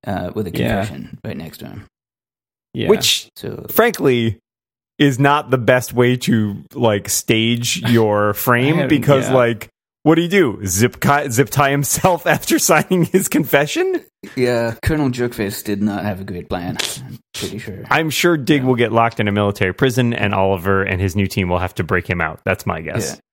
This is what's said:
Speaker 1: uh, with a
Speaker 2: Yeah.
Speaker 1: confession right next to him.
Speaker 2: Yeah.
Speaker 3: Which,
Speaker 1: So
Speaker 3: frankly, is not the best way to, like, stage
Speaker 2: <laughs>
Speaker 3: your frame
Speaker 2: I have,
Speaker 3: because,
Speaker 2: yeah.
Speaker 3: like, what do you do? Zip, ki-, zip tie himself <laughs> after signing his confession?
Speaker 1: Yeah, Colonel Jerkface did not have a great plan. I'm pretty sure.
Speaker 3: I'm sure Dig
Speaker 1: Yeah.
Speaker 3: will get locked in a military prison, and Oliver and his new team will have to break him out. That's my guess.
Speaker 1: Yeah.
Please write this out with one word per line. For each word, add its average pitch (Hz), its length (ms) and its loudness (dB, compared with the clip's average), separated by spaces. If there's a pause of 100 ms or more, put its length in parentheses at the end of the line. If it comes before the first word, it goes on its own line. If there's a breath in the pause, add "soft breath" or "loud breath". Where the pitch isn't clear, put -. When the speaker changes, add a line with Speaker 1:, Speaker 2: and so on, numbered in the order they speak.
Speaker 1:
uh, 92 260 -6
with 104 140 -6
a 82 40 -10
Speaker 2:
Yeah. 117 340 -2
Speaker 1:
confession - 380 -14
right - 140 -10
next 80 220 -14
to - 80 -16
him. - 180 -16 (880)
Speaker 2:
Yeah. 117 160 -2
Speaker 3:
Which, - 480 0
Speaker 1:
So - 320 -12
Speaker 3:
frankly, 123 720 2 (600)
is 139 200 4
not 143 320 2
the 131 60 2
best 123 360 2
way 123 240 4
to, 107 460 -2 (100)
like, 107 360 0
stage 117 680 0
Speaker 2:
<laughs> 120 120 -6
Speaker 3:
your 104 440 2
frame 127 420 2
Speaker 2:
I 156 60 0
have, 135 80 -2
Speaker 3:
because, 135 400 2
Speaker 2:
yeah. 131 60 2
Speaker 3:
like, 117 340 2 (340)
what 160 120 6
do 170 60 2
you 170 80 -2
do? 160 360 2
Zip, 95 340 0
ki-, 143 300 2
zip 120 200 2
tie 139 220 2
himself 151 560 0
<laughs> - 0 -
after 226 320 0
signing 170 460 2
his - 240 0
confession? 170 760 0 (320)
Speaker 1:
Yeah, 120 480 -2
Colonel 151 260 0
Jerkface 120 540 -4
did 101 180 -4
not 101 220 -2
have 101 180 -4
a - 20 -12
great 90 260 -12
plan. 90 280 -6 (280)
I'm - 120 -16 (160)
pretty 98 260 -8
sure. 92 300 -14
Speaker 3:
I'm 156 200 0
sure 175 280 2
Dig 139 240 2
Speaker 1:
Yeah. 127 60 0
Speaker 3:
will 127 80 4
get 117 160 0
locked 117 280 2
in 107 80 0
a 101 40 0
military 101 420 0
prison, 123 400 2
and 104 200 -2
Oliver 95 500 0
and 95 160 -2
his 95 160 -2
new 98 120 0
team 92 220 -2
will 87 100 0
have 90 160 -6
to 92 80 -4
break 87 260 -2
him 87 120 -2
out. 78 220 -4
That's 92 220 -2
my 85 160 -4
guess. 78 320 -6
Speaker 1:
Yeah. - 60 -16 (140)